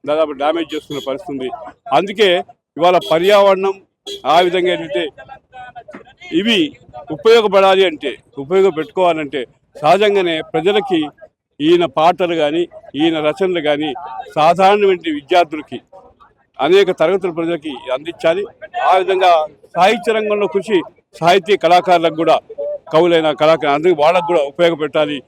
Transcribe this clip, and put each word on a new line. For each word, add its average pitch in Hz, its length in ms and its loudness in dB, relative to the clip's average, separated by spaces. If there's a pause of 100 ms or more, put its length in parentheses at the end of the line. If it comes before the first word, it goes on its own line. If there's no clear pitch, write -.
దాదాపు 151 260 0
డ్యామేజ్ 156 440 -4
చేస్తున్న 147 320 -10
పరిస్థితి 139 240 -8
ఉంది. 131 180 -8 (440)
అందుకే 185 500 0 (340)
ఇవాళ 175 220 2 (120)
పర్యావరణం 196 600 2 (520)
ఆ 151 140 4
విధంగా 180 340 0
ఏంటంటే 165 300 -6 (1400)
ఇవి 214 200 0 (520)
ఉపయోగపడాలి 196 760 4
అంటే, 147 320 -6 (200)
ఉపయోగపెట్టుకోవాలంటే 156 1080 -2 (360)
సహజంగానే 180 600 2
ప్రజలకి 180 580 -2 (640)
ఈయన 170 240 2
పాటలు 170 500 0
కానీ, 160 320 -2 (280)
ఈయన 160 240 0
రచనలు 170 420 -2
కానీ 147 320 -2 (420)
సాధారణమైన 180 840 2
విద్యార్థులకి, 151 600 -2 (800)
అనేక 180 320 2
తరగతుల 180 400 -2
ప్రజలకి 160 420 -6 (200)
అందించాలి. 165 520 -4 (460)
ఆ 185 60 4
విధంగా 180 500 2 (280)
సాహిత్య 220 380 0
రంగంలో 208 340 -2
కృషి, 196 340 -2 (380)
సాహితీ 185 380 2
కళాకారులకు 170 580 2
కూడా, 160 240 2 (540)
కవులైన 165 380 2
కళాకారులు 151 440 0
అందరికీ 156 260 0
వాళ్ళకు 175 260 2
కూడా 175 160 0
ఉపయోగపెట్టాలి. 147 840 -2